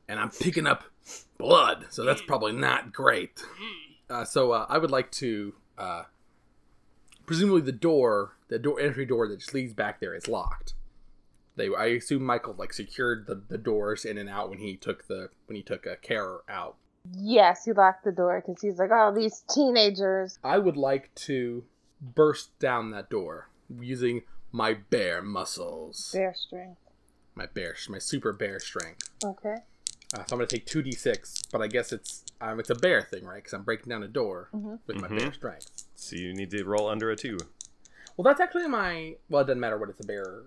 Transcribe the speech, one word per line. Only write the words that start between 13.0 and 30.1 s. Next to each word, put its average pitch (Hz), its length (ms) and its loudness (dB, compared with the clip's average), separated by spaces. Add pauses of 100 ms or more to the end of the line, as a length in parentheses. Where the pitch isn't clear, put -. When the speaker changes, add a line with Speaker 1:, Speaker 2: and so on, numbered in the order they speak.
Speaker 1:
the, - 80 -6 (140)
the 110 100 -6
doors 107 480 0
in 107 100 -6
and 101 140 -8
out 98 180 -4
when 98 120 -12
he 101 160 -6
took - 320 -8
the, 92 200 -8 (180)
when 110 100 -10
he 101 60 -8
took 98 220 -8
a 92 120 -8
Care 98 420 -4 (100)
out. 90 280 -10 (360)
Speaker 2:
Yes, 196 540 6
he 226 60 2
locked 190 320 6
the 202 80 2
door 180 280 2
'cause 180 220 -10
he's 196 160 -2
like, 190 140 2
"Oh, 214 200 8
these 214 300 0 (100)
teenagers." 196 880 4
Speaker 1:
I 156 160 2
would 185 200 4
like 135 340 0 (140)
to 123 380 -2 (360)
burst 147 600 2
down 117 320 0
that 101 180 -10
door 82 380 -4 (300)
using 120 440 0 (300)
my 113 220 2
bear 98 480 0
muscles. 90 920 -8
Speaker 2:
Bear 185 220 -2
strength. 180 460 -14 (540)
Speaker 1:
My - 120 -10
bear, 87 280 -8 (140)
my 98 100 -10
super 117 340 -4
bear 98 260 -6
strength. - 500 -10 (160)
Speaker 2:
Okay. 208 320 -6 (560)